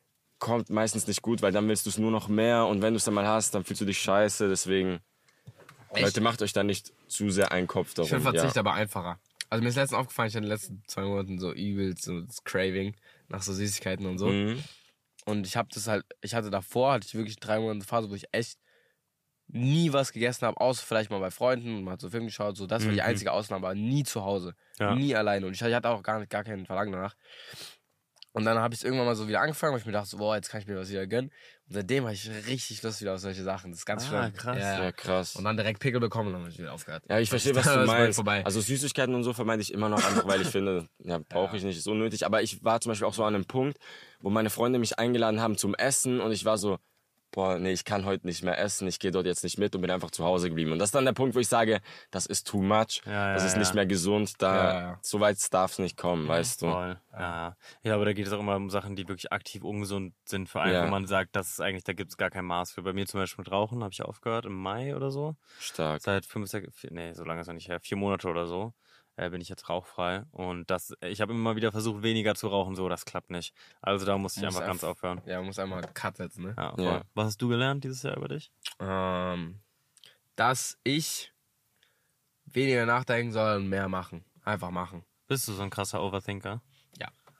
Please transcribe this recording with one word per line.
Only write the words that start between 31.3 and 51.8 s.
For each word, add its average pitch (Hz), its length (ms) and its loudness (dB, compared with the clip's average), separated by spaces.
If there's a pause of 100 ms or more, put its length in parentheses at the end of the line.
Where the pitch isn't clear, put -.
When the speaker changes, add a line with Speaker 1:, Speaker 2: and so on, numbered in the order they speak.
Speaker 2:
Und - 40 -10
seitdem 113 320 0
hab 110 60 -2
ich 104 180 -8 (180)
richtig 120 360 -6
Lust 107 160 -4
wieder 98 140 -2
auf 92 80 -4
solche 95 220 -6
Sachen. 92 280 -6
Das 85 80 -12
ist - 60 -12
ganz 107 180 -2
Speaker 3:
Ah, 135 60 -4
Speaker 2:
schlimm. 110 240 0
Speaker 3:
krass. 113 260 -4
Speaker 2:
Ja. 98 240 0
Speaker 1:
Ja, 90 80 0
krass. 92 460 -2
Speaker 2:
Und 95 80 -6
dann 110 100 2
direkt 110 240 0
Pickel 123 220 2
bekommen 110 260 0
und 95 60 -4
dann 90 100 -6
hab 85 60 -10
ich 82 100 -14
wieder 76 140 -8
aufgehört. 82 360 -10
Speaker 1:
Ja, 104 100 6
ich 113 100 4
Speaker 2:
Das 123 140 2
Speaker 1:
verstehe, 139 100 4
Speaker 2:
ist - 20 4
Speaker 1:
was 127 100 6
du 156 40 8
Speaker 2:
<laughs> 139 100 8
dann 127 80 8
Speaker 1:
meinst. 113 300 8
Speaker 2:
vorbei. 101 260 2
Speaker 1:
Also 101 160 2
Süßigkeiten 131 560 2
und 123 80 2
so 123 80 2
vermeide 113 300 2
ich - 120 -4
immer 107 140 2
noch, 107 160 4
einfach 101 240 4
weil 95 140 4
ich 143 80 2
finde, 95 460 0
Speaker 2:
<laughs> - 40 -20
Speaker 1:
ja, 85 200 -4
brauch 90 340 0
Speaker 2:
Ja. - 0 -
Speaker 1:
ich 95 100 -4
nicht, 95 140 -2
ist 78 100 -6
unnötig. 107 380 0
Aber 104 180 4
ich - 180 -4
war 113 200 4
zum 117 100 -2
Beispiel 104 160 0
auch 98 60 0
so 110 100 0
an 107 120 4
einem 98 100 0
Punkt, 135 320 0 (420)
wo 98 100 -2
meine 110 200 4
Freunde 123 300 2
mich 110 200 0
eingeladen 113 400 4
haben 110 180 2
zum 101 160 0
Essen 127 460 2
und 110 140 0
ich 87 100 -2
war 110 140 4
so, 95 200 0 (540)
"Boah, 95 280 2
nee, 92 140 2
ich 87 100 -2
kann 98 220 0
heute 95 220 0
nicht 85 160 -4
mehr 87 140 2
essen, 95 300 -2
ich 87 120 -4
geh 95 120 0
dort 90 140 2
jetzt 90 180 0
nicht - 140 -4
mit" 101 180 0
und 90 60 -2
bin 90 100 0
einfach 90 200 -2
zu 82 120 -4
Hause 90 240 4
geblieben. 80 240 0
Und 82 80 0
das 104 100 4
ist - 60 -2
dann 135 80 6
der 131 80 4
Punkt, 123 240 0
wo 127 40 6
ich 120 100 2
sage, 113 320 4 (280)